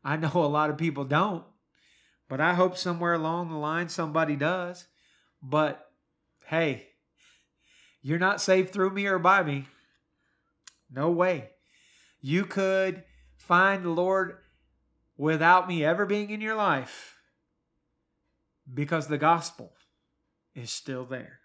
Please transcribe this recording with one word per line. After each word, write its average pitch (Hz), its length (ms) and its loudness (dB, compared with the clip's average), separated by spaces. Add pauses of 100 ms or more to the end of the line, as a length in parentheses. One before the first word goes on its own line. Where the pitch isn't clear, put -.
I 143 120 -2
know 156 180 -2
a 165 140 2
lot 151 220 2
of 143 80 -4
people 143 280 -4
don't, 170 400 0 (800)
but 135 140 -4
I 175 120 4
hope 180 240 2
somewhere 170 360 -2
along 165 360 -4
the 160 80 -8
line 160 320 -4
somebody 156 460 -2
does. 175 520 -4 (540)
But 143 500 -2 (540)
hey, 156 440 -2 (1120)
you're 151 180 -4
not 190 220 0
saved 185 300 2
through 196 200 0
me 202 140 -4
or 190 140 0
by 185 240 6
me. 139 240 -4 (1200)
No 139 200 -2
way. 170 400 0 (720)
You 170 240 0
could 190 580 0 (320)
find 185 480 2
the 175 60 -2
Lord 180 480 0 (800)
without 165 500 4
me 170 160 -2
ever 175 220 2
being 208 240 -2
in 214 100 -8
your 220 160 -4
life 160 640 -4 (1500)
because 147 360 -4
the 147 100 -2
gospel 160 560 0 (800)
is 120 160 -12
still 127 340 -8
there. 123 420 -12